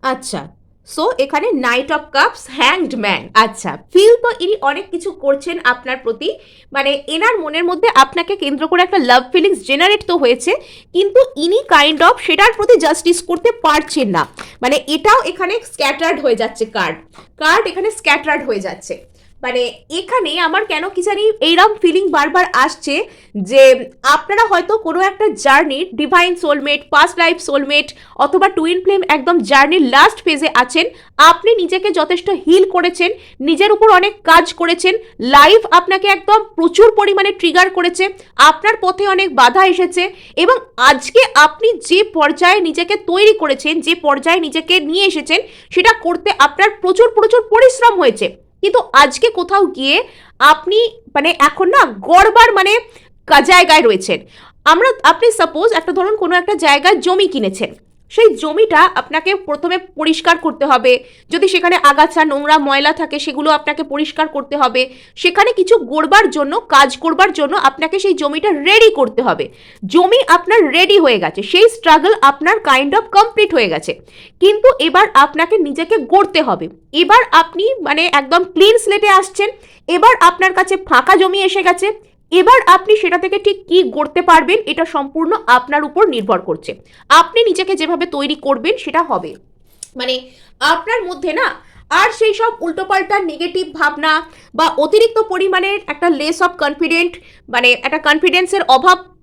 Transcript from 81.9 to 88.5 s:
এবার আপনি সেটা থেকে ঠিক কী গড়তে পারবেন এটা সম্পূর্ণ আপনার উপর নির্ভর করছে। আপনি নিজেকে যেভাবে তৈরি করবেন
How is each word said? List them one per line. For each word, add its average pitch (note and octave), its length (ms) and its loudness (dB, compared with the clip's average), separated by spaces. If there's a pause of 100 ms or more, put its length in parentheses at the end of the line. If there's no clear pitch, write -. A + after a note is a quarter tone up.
এবার B4+ 180 6 (180)
আপনি G4 160 0 (100)
সেটা F4 220 -2
থেকে F#4+ 220 -4
ঠিক G4 100 -2 (140)
কী F4 80 4 (160)
গড়তে D4+ 260 -4 (100)
পারবেন D#4+ 280 4 (140)
এটা D#4+ 120 -4 (100)
সম্পূর্ণ D#4 380 -4 (240)
আপনার D4 320 -2
উপর F#4 140 0 (120)
নির্ভর F#3+ 340 -2
করছে। - 220 -8 (500)
আপনি E4 280 0
নিজেকে F#4+ 320 -2
যেভাবে E4 260 -4 (100)
তৈরি C#4+ 200 -4 (100)
করবেন C#4 280 -2 (100)